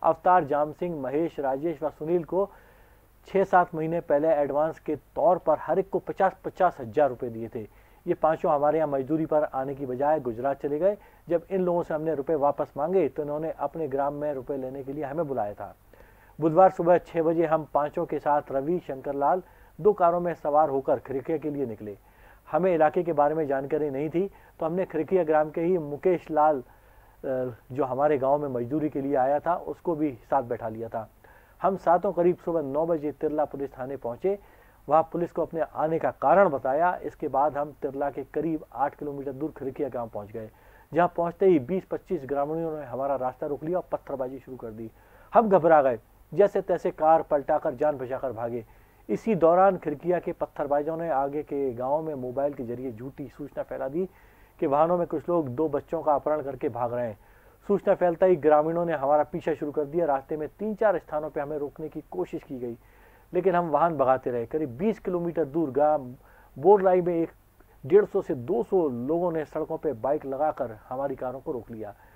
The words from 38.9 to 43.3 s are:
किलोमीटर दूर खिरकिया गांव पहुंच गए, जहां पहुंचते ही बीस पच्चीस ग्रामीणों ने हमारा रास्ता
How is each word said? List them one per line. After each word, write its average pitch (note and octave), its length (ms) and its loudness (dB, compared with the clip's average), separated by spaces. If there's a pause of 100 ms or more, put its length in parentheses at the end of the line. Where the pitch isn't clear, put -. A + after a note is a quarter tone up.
किलोमीटर C#3+ 380 -8
दूर C#3+ 260 -6
खिरकिया C3+ 300 -6
गांव A#2+ 200 -6
पहुंच G#2 220 -12
गए, A2 180 -12 (440)
जहां E3+ 160 4
पहुंचते E3+ 380 -2
ही F3+ 140 6
बीस F3 300 -4
पच्चीस E3 340 -6
ग्रामीणों D#3 540 -4
ने D3 80 -12
हमारा C3+ 300 -4
रास्ता C3 300 -6